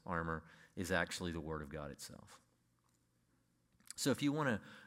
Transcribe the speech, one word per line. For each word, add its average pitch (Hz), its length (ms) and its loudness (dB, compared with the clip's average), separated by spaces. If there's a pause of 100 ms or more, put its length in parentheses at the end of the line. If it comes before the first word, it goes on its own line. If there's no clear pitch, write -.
armor 82 360 0 (340)
is 90 140 0
actually 85 420 2
the 80 80 -2
Word 78 200 -4
of 71 80 -8
God 71 220 -6
itself. - 480 -14 (1600)
So 139 140 4
if - 100 2
you 143 120 4
wanna 139 260 4 (280)